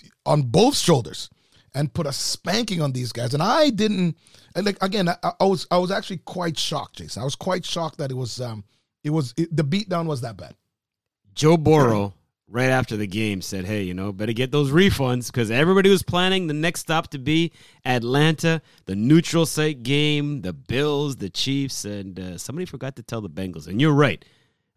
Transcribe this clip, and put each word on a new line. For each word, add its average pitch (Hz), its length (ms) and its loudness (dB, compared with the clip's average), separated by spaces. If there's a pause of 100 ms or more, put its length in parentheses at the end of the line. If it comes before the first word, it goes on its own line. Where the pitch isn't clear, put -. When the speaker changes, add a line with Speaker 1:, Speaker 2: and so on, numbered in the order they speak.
(260)
Speaker 1:
on 147 180 4
both 190 340 4
shoulders - 520 0 (460)
and 143 180 -2
put 160 140 -4
a 135 60 -6
spanking 196 680 -2
on 139 120 0
these 123 180 -4
guys. 117 220 -4
And 147 100 2
I 294 260 4
didn't, 196 480 0 (380)
and, 190 100 -2
like, 202 160 0
again, 190 280 0
I, - 80 -2 (220)
I - 40 4
was, 190 260 2
I 180 80 2
was 180 140 2
actually 196 280 -4
quite 170 380 -6
shocked, - 400 -6
Jason. 87 240 -10
I 127 40 -6
was 143 100 -4
quite 185 300 -4
shocked 165 320 -6
that 139 140 -6
it 131 40 -6
was, 123 240 -6
um, 117 240 -8 (400)
it 147 60 -4
was, 151 260 0
it, 165 200 -2
the 156 100 2
beatdown 175 400 -2
was 147 160 -4
that 113 160 -10
bad. 69 180 -18 (760)
Speaker 2:
Joe 160 240 4
Burrow, 127 560 4 (340)
right 123 220 0
after 127 260 0
the 104 120 -4
game, 101 340 -2
said, 92 240 -8
"Hey, 104 180 -2
you 90 100 -4
know, 95 200 -6
better 107 180 -4
get 123 200 -2
those 143 200 2
refunds," 135 600 2
'cause 113 180 0
everybody 185 380 4
was 196 140 4
planning 185 440 0
the 151 60 -4
next 160 280 -2
stop 160 280 -2
to 143 100 -10
be 156 320 2 (320)
Atlanta, 147 800 2 (240)
the 95 100 -4
neutral 156 500 4
site 151 380 -2
game, 147 580 0
the - 120 -6
Bills, 143 640 -2
the 101 120 -8
Chiefs, 135 540 -4
and, 98 340 -10
uh, 92 200 -12
somebody 165 280 -10
forgot 131 300 -12
to 113 80 -18
tell 117 160 -8
the 101 100 -8
Bengals. 82 380 -10
And 98 140 0
you're 151 120 6
right. 139 300 2 (540)